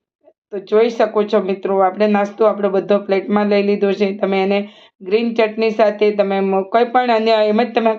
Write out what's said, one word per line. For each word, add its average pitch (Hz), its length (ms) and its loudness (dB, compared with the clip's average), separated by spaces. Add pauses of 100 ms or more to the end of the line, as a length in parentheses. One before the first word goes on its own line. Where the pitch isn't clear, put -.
(540)
તો 196 60 -8
જોઈ 220 300 2
શકો 214 340 0
છો 208 180 0
મિત્રો, 190 360 -4
આપણે 196 300 2
નાસ્તો 208 360 -2
આપણો 208 260 2
બધો 190 300 0
પ્લેટમાં 202 500 -2
લઈ 202 140 2
લીધો 202 300 0
છે. 196 200 -2
તમે 196 300 -2
એને 202 160 0 (420)
ગ્રીન 214 320 -2
ચટણી 220 380 0
સાથે 214 400 2
તમે 196 280 0
મ-, 190 260 0
કોઈ 233 200 0
પણ 247 240 0
અન્ય 220 340 2
એમ 214 160 2
જ 247 120 0
તમે 226 280 0